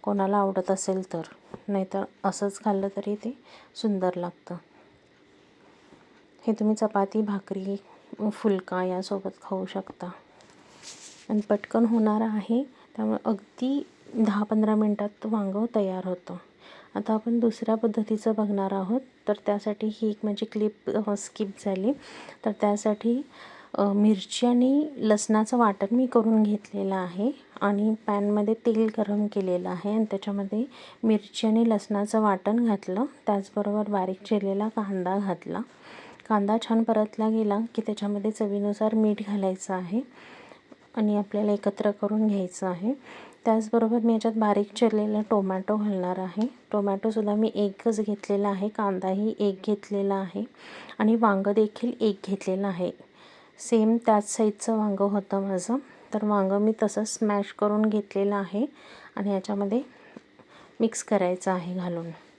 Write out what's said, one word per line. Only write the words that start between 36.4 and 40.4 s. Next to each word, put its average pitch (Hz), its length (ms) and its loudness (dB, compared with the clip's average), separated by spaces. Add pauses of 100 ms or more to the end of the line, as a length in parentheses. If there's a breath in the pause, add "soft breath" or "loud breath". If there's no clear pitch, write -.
छान 226 200 2
परतला 220 460 0
गेला 214 300 2 (160)
की 220 120 -2
त्याच्यामध्ये 208 440 -2
चवीनुसार 208 640 0
मीठ 214 320 2
घालायचं 190 480 -2
आहे 180 260 -2 (920 loud breath)